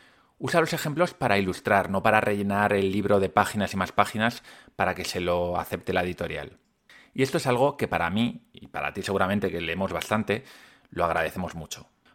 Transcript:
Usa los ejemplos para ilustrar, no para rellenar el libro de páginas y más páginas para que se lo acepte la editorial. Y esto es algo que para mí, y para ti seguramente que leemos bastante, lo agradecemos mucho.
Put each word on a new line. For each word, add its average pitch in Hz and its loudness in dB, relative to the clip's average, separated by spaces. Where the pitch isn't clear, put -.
Usa 170 0
los 160 0
ejemplos 160 -2
para 104 2
ilustrar, 98 2
no 95 -2
para 107 6
rellenar 101 2
el 98 2
libro 101 4
de 95 2
páginas 101 2
y - -2
más 92 -2
páginas 110 0
para 92 0
que 90 -8
se - -4
lo 87 0
acepte 87 -4
la 90 2
editorial. 78 -6
Y 131 0
esto 135 0
es 156 -2
algo 135 2
que 117 -2
para 85 0
mí, 110 -2
y - -20
para 71 -6
ti 98 -10
seguramente 98 0
que 85 -4
leemos 87 -4
bastante, 107 -2
lo 87 -2
agradecemos 82 -2
mucho. - -14